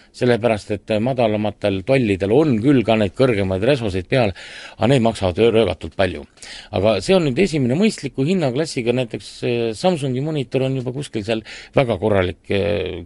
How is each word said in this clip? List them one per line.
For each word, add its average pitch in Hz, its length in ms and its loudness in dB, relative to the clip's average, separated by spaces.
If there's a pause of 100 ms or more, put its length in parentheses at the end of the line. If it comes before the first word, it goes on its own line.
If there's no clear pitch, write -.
(120)
Sellepärast, 117 600 0
et - 160 -6 (100)
madalamatel 107 800 -2 (100)
tollidel 104 480 2
on 147 240 4
küll 131 240 4
ka 110 160 2
neid 98 160 0
kõrgemaid 98 480 0
resosid 113 460 0
peal, 123 180 2 (480)
aga 107 140 0
need 139 100 4
maksavad 101 400 0
röö-, 113 140 6
röögatult 90 420 0
palju. 82 300 -2 (500)
Aga 98 240 2
see 190 160 2
on 175 80 4
nüüd 131 160 0
esimene 143 400 0
mõistliku 143 480 -2
hinnaklassiga, 139 640 -2
näiteks, 123 360 -4 (200)
äh, 120 120 -2 (120)
Samsungi 135 480 -2
monitor 139 460 -2
on 131 100 -2
juba 127 160 -6
kuskil 123 320 -8
seal 113 160 -2 (340)
väga 117 220 2
korralik, 95 460 0 (100)
äh, 92 540 -2